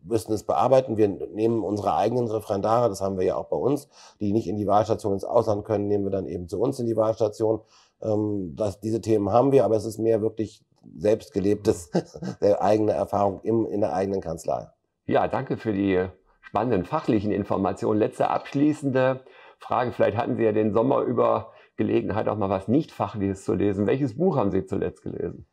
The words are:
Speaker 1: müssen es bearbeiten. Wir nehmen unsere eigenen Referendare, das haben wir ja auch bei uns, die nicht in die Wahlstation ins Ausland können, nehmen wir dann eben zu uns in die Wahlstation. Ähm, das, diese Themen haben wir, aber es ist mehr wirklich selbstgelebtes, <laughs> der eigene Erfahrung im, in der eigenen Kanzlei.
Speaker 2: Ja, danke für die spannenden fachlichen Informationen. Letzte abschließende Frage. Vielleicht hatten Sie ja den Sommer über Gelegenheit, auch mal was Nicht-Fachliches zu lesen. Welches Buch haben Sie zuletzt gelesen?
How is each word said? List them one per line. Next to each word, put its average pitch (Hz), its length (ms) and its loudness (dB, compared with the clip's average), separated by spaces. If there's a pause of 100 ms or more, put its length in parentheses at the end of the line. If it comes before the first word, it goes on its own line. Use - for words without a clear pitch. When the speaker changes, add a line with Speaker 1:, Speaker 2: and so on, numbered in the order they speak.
Speaker 1:
müssen 107 280 -2
es 104 120 -2
bearbeiten. 123 540 2
Wir 107 100 4
nehmen 107 560 -2
unsere 101 320 -2
eigenen 117 320 0
Referendare, 107 640 0
das 95 120 -6
haben 95 160 -2
wir 92 80 0
ja 90 100 0
auch - 120 -6
bei 87 100 -2
uns, 131 320 -2 (300)
die 101 120 -2
nicht 95 160 0
in 101 100 -4
die 104 100 -4
Wahlstation 104 460 2
ins 95 100 -4
Ausland 110 420 0
können, 101 220 -2
nehmen 101 160 0
wir 98 80 -2
dann 95 160 -4
eben 87 200 -8
zu 92 140 -4
uns 135 180 -2
in 120 60 -2
die 113 100 0
Wahlstation. 110 680 0 (420)
Ähm, 104 520 -2
das, 101 240 -4
diese 110 220 -2
Themen 101 300 2
haben 123 200 6
wir, 104 140 6
aber 107 100 2
es 104 100 -2
ist 110 120 -8
mehr 110 240 2
wirklich 107 420 -4 (320)
selbstgelebtes, 101 920 0 (260)
<laughs> - 260 -10
der 101 200 4
eigene 107 300 2
Erfahrung 98 500 0
im, 113 240 0
in 101 160 -2
der 85 140 0
eigenen 98 260 -2
Kanzlei. 78 460 -6 (400)
Speaker 2:
Ja, 107 200 2
danke 127 300 -4
für 113 160 -4
die 95 300 2 (380)
spannenden 107 420 0
fachlichen 110 480 0
Informationen. 101 680 0
Letzte - 300 0
abschließende 135 920 0 (380)
Frage. 117 320 -2
Vielleicht 107 260 2
hatten 120 180 0
Sie 113 80 0
ja 110 80 4
den 107 220 2
Sommer 117 280 2
über 113 500 0 (260)
Gelegenheit, 107 500 0
auch 107 100 -2
mal 98 120 0
was 95 180 -2
Nicht-Fachliches 104 800 -2
zu 107 80 0
lesen. 98 320 0
Welches 127 320 0
Buch 170 180 2
haben 104 140 2
Sie 92 160 0
zuletzt 90 380 -6
gelesen? 90 500 -8